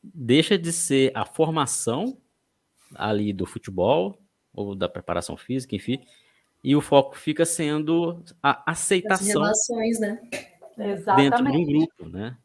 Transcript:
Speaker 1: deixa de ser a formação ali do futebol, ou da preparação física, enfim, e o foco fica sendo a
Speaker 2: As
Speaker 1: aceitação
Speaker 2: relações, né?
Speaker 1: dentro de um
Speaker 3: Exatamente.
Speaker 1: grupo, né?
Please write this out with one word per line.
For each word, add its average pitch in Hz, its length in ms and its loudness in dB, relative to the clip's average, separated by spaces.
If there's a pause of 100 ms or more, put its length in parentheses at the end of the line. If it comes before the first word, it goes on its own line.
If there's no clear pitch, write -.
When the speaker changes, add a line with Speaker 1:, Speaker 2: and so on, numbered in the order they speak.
Speaker 1:
deixa 156 560 2
de 170 140 -4
ser 135 420 2
a 107 120 -4
formação 160 880 -2 (760)
ali 104 380 -2
do 95 120 -4
futebol, 127 720 0 (340)
ou 101 220 -8
da 95 140 -4
preparação 87 480 -6
física, 127 400 -8
enfim, - 260 -6 (600)
e 135 100 2
o 147 60 4
foco 139 360 4
fica 156 280 -2
sendo 165 760 -2 (200)
a 143 280 0
Speaker 2:
As 165 100 -4
Speaker 1:
aceitação 196 640 0
Speaker 2:
relações, 220 580 0
né? 214 200 -4 (560)
Speaker 1:
dentro - 0 -
de 214 60 -10
um 202 40 -4
Speaker 3:
Exatamente. 180 800 4
Speaker 1:
grupo, 147 420 0
né? 107 360 -8